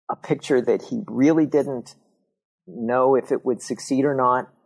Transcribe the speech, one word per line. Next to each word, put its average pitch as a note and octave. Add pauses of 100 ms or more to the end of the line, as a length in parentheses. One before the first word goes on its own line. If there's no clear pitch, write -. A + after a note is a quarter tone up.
a -
picture C3+
that A#2
he A2+
really D3+
didn't C3+ (720)
know B2
if -
it B2
would B2
succeed C3
or C#3+
not, B2+ (160)